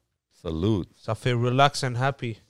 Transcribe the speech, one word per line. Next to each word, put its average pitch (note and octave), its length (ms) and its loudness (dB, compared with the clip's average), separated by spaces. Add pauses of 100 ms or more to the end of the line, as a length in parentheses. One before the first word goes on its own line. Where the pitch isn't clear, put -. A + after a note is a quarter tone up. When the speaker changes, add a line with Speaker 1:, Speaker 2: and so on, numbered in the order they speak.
(420)
Speaker 1:
Salute. F2 560 0
Speaker 2:
Ça - 180 -6
fait B2 180 -2
relax B2 500 2
and B2 120 -4
happy. B2+ 440 -4 (100)